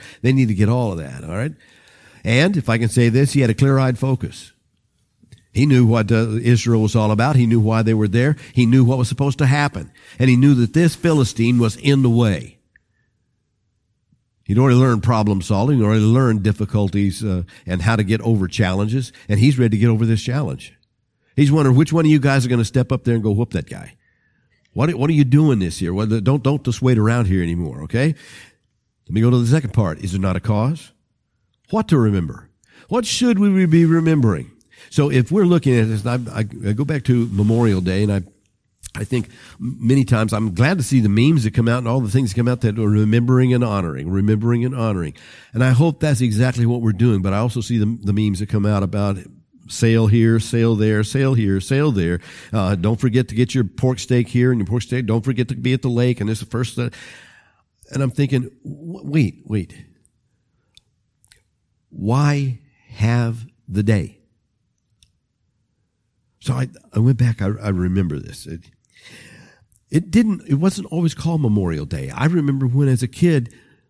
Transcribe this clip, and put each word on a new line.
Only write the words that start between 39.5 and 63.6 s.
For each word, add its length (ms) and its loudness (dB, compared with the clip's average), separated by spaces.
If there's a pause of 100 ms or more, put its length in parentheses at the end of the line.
m-, 180 -8
many 260 2
times 280 0
I'm 220 -2
glad 240 0
to 60 -2
see 160 2
the 80 2
memes 360 2
that 100 -4
come 140 0
out 100 0
and 100 -6
all 120 0
the 100 -4
things 200 0
that 60 -8
come 120 0
out 140 -2
that 160 -2
are 100 0
remembering 680 2
and 80 2
honoring, 480 -4
remembering 540 0
and 100 -4
honoring. 400 -4 (380)
And 100 -2
I 80 4
hope 300 2
that's 200 0
exactly 460 0
what 140 0
we're 120 0
doing, 300 2
but 100 -2
I 60 -2
also 220 -4
see 180 -4
the, 240 -2
the 100 -2
memes 280 -2
that 80 -6
come 180 -2
out 160 0
about 360 -4 (520)
sail 380 2
here, 320 4
sail 340 0
there, 300 0
sail 300 -2
here, 260 0
sail 320 -2
there. 280 -2 (320)
Uh, 220 0
don't 260 -2
forget 280 0
to 60 -12
get 200 -2
your 100 0
pork 340 -4
steak 300 -2
here 220 0
and 100 -2
your 60 -2
pork 160 -4
steak. 240 -6
Don't 180 -2
forget 240 -4
to 80 -8
be 160 -4
at 100 -4
the 60 -4
lake. 320 0
And 80 -4
this 100 -4
is 60 -14
the 60 -20
first, 280 -6
uh, 120 -6 (1040)
and 100 -4
I'm 80 -2
thinking, 400 -2 (140)
"W-, 400 -16
wait, 400 -2
wait. 300 -6 (2250)
Why 720 -2 (280)
have 580 -2 (220)